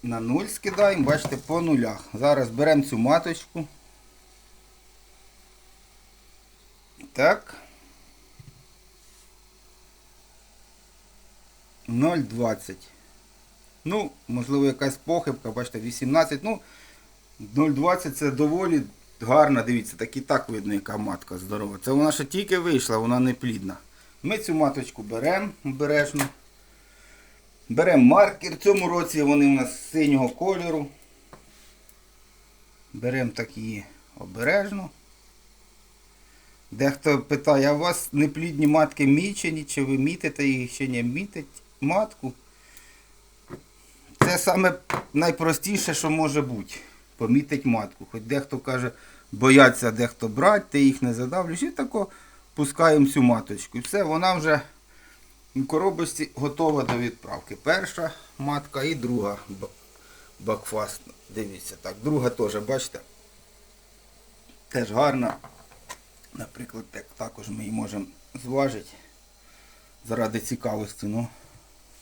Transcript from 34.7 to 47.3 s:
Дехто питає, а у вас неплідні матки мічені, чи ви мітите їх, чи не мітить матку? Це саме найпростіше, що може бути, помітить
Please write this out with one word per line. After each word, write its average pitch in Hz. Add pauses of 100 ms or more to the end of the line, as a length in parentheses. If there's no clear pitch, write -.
Дехто 139
питає, 143
а 147
у 147
вас 175
неплідні 151
матки 151
мічені, 156
чи -
ви 135
мітите 147
їх, 127
чи 135
не 120
мітить 147 (180)
матку? 160 (1900)
Це 180
саме 180 (380)
найпростіше, 165
що 156
може 151
бути, 120 (420)
помітить 135